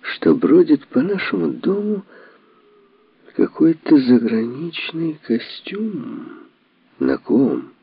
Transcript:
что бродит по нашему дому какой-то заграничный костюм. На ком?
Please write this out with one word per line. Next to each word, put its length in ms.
что 340
бродит 520
по 140
нашему 480
дому 540
какой-то 640
заграничный 1300
костюм. 1120
На 180
ком? 540